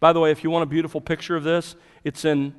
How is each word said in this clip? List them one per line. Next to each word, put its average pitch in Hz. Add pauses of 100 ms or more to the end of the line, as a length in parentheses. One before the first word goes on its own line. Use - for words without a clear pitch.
By 165
the 165
way, 156
if 143
you 160
want 165
a -
beautiful 156
picture 165
of 147
this, 165 (260)
it's 143
in 139